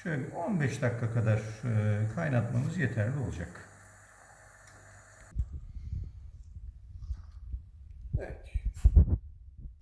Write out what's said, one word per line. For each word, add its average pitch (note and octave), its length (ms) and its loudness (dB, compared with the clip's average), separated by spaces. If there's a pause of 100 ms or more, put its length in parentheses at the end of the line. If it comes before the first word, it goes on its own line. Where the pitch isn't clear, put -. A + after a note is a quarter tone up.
şöyle D#3 240 -4
bir - 40 -10
on G3 300 -2
beş - 200 0
dakika A#2 320 0
kadar, A2 240 4
e, G#2+ 800 0
kaynatmamız D3 600 0
yeterli C3+ 420 0
olacak. E2+ 500 -6 (4000)
Evet. - 320 -6 (1300)